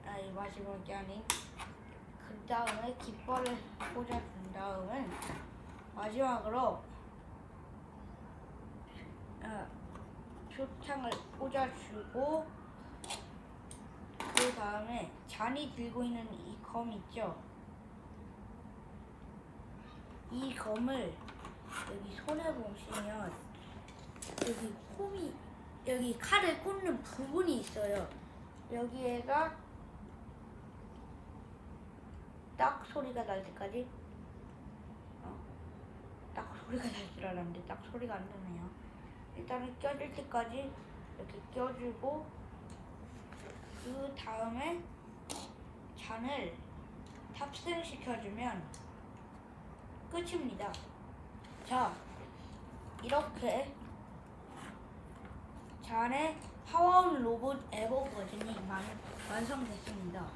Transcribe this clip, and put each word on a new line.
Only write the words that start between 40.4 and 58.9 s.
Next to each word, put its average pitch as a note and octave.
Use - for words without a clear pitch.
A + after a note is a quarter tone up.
이렇게 F#3+
껴주고, B3+
그 C4+
다음에 A#3
잔을 A3+
탑승시켜주면 A#3+
끝입니다. C4
자, B3
이렇게 C4+
잔의 B3+
파워업 F4
로봇 A#3
에버 A3+
버전이 G#3
완-, F#3+